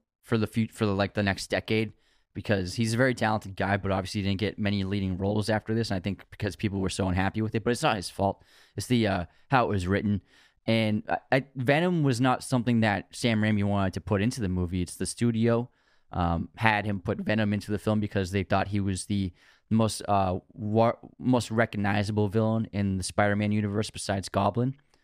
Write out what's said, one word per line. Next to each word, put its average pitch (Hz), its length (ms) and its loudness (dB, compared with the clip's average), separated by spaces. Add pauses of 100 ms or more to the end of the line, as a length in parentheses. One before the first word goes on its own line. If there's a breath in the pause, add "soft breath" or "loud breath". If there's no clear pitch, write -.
(220)
for - 160 -2
the 107 80 2
fut-, 110 260 -2
for - 140 -2
the, 101 80 2
like, 98 220 0
the 104 80 0
next 98 240 -2
decade, 110 460 -2 (420)
because 98 400 -2
he's 113 180 0
a 113 40 0
very 127 180 2
talented 107 400 -2
guy, 98 220 0
but 98 140 -2
obviously 95 300 -2
didn't 98 160 0
get 101 220 -4
many 101 240 0
leading 95 340 -2
roles 101 320 0
after 107 240 0
this. 113 160 0
And 98 80 -2
I - 20 -2
think 95 300 -6
because - 260 -6
people 101 240 -2
were 95 80 0
so 95 200 -2
unhappy 95 340 0
with 110 140 -2
it, 107 80 -2
but 120 80 0
it's 117 100 -2
not 127 140 2
his 90 160 -8
fault. 98 320 -2 (320 soft breath)
It's 101 100 -6
the, 117 220 4
uh, 92 180 0 (240 soft breath)
how 127 160 4
it 82 40 -2
was 92 180 0
written. 101 340 0 (460 soft breath)
And 110 420 2
I, - 80 -2 (140)
I, 135 140 2 (100)
Venom 151 480 2
was 127 180 2
not 127 220 2
something 120 380 2
that 101 300 0
Sam 110 300 0
Raimi 107 220 2
wanted 98 300 0
to - 80 -6
put 101 200 0
into 123 180 -2
the 98 100 -2
movie. 90 340 -2
It's - 140 -8
the 92 100 -4
studio, 117 640 0 (400)
um, 85 460 0
had 107 280 2
him 101 140 -2
put 98 180 -4
Venom 104 360 0
into 104 180 -4
the 101 80 -2
film 107 200 0
because 101 300 -2
they 98 140 -2
thought 95 240 0
he 101 140 -2
was 95 240 -2
the 98 280 -2 (380 soft breath)
most, 110 360 2
uh, 95 300 2 (160)
wa-, 110 400 2 (240)
most 120 320 0
recognizable 104 800 0
villain 110 440 0
in 98 260 0
the 92 60 -4
Spider-Man 104 480 2
universe 104 380 0
besides - 400 -6
Goblin. 110 460 0 (280)